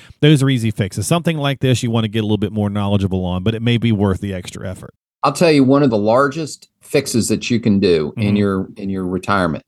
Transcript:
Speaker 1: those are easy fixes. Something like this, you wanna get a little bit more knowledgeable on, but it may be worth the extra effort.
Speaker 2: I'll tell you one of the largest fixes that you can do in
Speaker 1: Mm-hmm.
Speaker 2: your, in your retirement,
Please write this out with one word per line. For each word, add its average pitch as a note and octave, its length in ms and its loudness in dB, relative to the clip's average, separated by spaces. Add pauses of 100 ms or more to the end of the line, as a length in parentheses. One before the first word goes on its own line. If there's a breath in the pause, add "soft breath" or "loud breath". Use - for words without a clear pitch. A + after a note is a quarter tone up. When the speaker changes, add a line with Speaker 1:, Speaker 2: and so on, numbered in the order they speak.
(200 loud breath)
Speaker 1:
those D3 220 6
are C3+ 80 2
easy A2+ 200 0
fixes. G2+ 360 -4
Something E3 300 -2
like C#3 240 -4
this, B2+ 240 0
you A#2 60 -2
wanna A2+ 180 0
get A2 120 -4
a - 20 0
little G#2+ 160 0
bit G2 140 -4
more G#2 180 -2
knowledgeable G2 540 -2
on, F2+ 200 -4
but A2 100 0
it A2 80 -6
may A#2+ 140 2
be A#2 160 0
worth G2 280 2
the G2+ 140 -8
extra F#2 340 -12
effort. - 260 -16 (280)
Speaker 2:
I'll C#3+ 120 2
tell E3+ 180 4
you C#3+ 100 6
one C#3 200 4
of C#3+ 80 4
the A2 80 2
largest C3+ 720 0 (120)
fixes A#2 480 -2
that - 220 -2
you A#2 100 0
can G2+ 180 2
do E2+ 380 2
in G#2+ 120 -2
Speaker 1:
Mm-hmm. G#2 80 2
Speaker 2:
your, G2 400 0
in G2+ 120 -10
your F#2+ 180 -6
retirement, F#2 600 -2